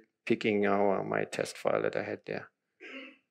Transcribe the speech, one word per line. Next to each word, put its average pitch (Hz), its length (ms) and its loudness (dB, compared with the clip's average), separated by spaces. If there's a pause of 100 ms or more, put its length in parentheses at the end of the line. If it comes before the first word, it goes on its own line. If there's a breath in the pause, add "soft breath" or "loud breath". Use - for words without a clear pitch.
(260)
picking 110 400 2
our, 101 380 2
my - 180 0
test - 340 -4
file - 260 2
that 53 120 -2
I - 80 -2
had 104 240 -6
there, - 220 -8 (840 loud breath)